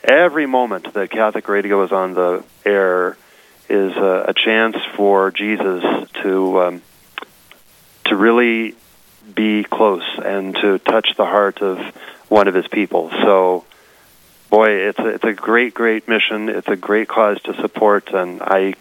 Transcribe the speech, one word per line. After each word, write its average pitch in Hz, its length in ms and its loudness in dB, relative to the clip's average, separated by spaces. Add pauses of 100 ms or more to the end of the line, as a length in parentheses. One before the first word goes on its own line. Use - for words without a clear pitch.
every 151 420 4
moment 123 480 -2
that 98 180 -4
Catholic 110 360 -2
Radio 101 360 0
is 92 80 -4
on 92 220 -2
the 90 300 0 (220)
air 92 520 0 (500)
is 98 280 0
a, 92 340 0
a 98 40 -4
chance 113 440 0 (180)
for 98 340 4
Jesus 98 540 -4 (400)
to, 95 380 0
um, 87 200 -2 (1200)
to 110 100 0
really 113 600 2 (640)
be 107 240 0
close 101 400 0 (200)
and 95 320 -6
to 98 240 2
touch - 380 0
the 104 80 2
heart 98 360 0
of 95 180 -2 (480)
one 104 200 4
of 92 60 0
his 92 140 0
people. 90 420 -2
So, 92 560 2 (840)
boy, 110 200 6
it's 101 300 -2
a, 113 80 -2
it's 101 160 -4
a 113 100 -2
great, 110 400 0
great 113 340 -2
mission. 110 420 -2
It's 95 180 -6
a 104 80 0
great 104 320 -2
cause 104 360 0
to 98 120 -8
support, 104 540 0
and 90 320 -4
I 95 400 0